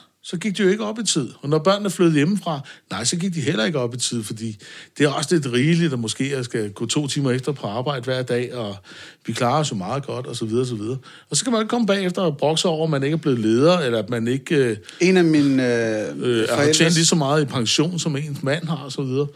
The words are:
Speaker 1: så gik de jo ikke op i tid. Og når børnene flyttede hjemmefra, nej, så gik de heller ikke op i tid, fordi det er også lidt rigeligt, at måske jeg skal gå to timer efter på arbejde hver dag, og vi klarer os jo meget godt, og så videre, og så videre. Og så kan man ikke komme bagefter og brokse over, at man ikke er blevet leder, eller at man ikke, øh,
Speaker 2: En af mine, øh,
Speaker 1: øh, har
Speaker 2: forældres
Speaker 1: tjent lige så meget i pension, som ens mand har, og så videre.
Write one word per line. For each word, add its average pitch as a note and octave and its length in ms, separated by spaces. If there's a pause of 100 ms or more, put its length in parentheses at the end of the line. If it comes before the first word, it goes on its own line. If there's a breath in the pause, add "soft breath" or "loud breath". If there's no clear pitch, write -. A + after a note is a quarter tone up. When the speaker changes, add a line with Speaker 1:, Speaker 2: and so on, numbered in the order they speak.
(220)
Speaker 1:
så - 140
gik F#3 220
de G#3+ 40
jo F#3 60
ikke G#3+ 160
op A3 140
i A#3 60
tid. C#3+ 240 (140)
Og C#3 60
når D#3 100
børnene G3 320
flyttede E3+ 260
hjemmefra, D#3 440 (300 loud breath)
nej, F3+ 140
så - 120
gik F3 180
de E3 60
heller G3 240
ikke E3 140
op A#2+ 160
i - 40
tid, A#2+ 260
fordi A2 320 (420 loud breath)
det C#3 60
er C#3+ 80
også D3 220
lidt C3+ 180
rigeligt, D#3+ 400
at B2 60
måske A#2+ 380
jeg B2+ 80
skal A2 260
gå A2 160
to D3 220
timer C#3 220
efter C3 220
på C3 140
arbejde B2+ 380
hver B2+ 180
dag, B2 320
og G#2 220 (500 loud breath)
vi A#2 60
klarer B2+ 280
os D3 100
jo A2 60
meget G#2+ 300
godt, A#2+ 200
og A#2 100
så A#2 80
videre, A2+ 180
og C3 40
så B2 80
videre. A2+ 240 (320 loud breath)
Og D3+ 60
så - 80
kan B3+ 80
man A3 100
ikke G#3+ 60
komme A#3+ 180
bagefter G3 360
og D3+ 140
brokse D#3+ 320
over, D#3+ 160
at D#3+ 60
man C#3 120
ikke D3 120
er D#3+ 40
blevet C#3 200
leder, B2+ 400
eller A#2+ 200
at G#2 120
man A#2 180
ikke, C#3 280
øh, A#2+ 200 (240 loud breath)
Speaker 2:
En F#3 160
af F3+ 80
mine, C#3+ 380
øh, A2+ 600
Speaker 1:
øh, A#2+ 160 (100)
har A#2 80
Speaker 2:
forældres D3+ 200
Speaker 1:
tjent E3 180
lige E3 120
så F3+ 100
meget D3+ 260
i C#3+ 40
pension, D3 520
som D3 180
ens C#3+ 260
mand D3+ 260
har, D#3+ 80
og C3+ 160
så D3 100
videre. C#3 340